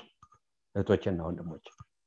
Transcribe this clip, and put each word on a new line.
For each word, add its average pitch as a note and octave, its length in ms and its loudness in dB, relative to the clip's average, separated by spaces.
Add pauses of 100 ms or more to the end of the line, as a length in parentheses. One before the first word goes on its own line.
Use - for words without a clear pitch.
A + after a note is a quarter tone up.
(760)
እህቶቼና F#2+ 460 2
ወንድሞቼ E2 440 -8 (420)